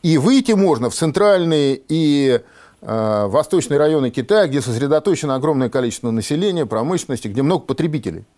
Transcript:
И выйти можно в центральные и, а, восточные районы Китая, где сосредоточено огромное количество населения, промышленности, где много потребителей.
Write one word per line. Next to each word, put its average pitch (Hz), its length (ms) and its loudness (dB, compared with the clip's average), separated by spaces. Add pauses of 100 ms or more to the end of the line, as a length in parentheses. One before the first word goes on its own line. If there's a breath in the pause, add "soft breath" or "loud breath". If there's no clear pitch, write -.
И 160 160 2
выйти 240 360 2
можно 156 360 2
в - 60 -8
центральные 165 840 2 (100)
и, 143 520 2 (400 soft breath)
а, 107 460 -2
восточные 147 500 0
районы 147 320 2
Китая, 180 380 0
где 139 140 -2
сосредоточено 139 760 0
огромное 131 340 0
количество 123 400 -4
населения, 151 560 -2
промышленности, 120 640 -4
где 110 160 -2
много 160 220 0
потребителей. 135 600 -4 (120)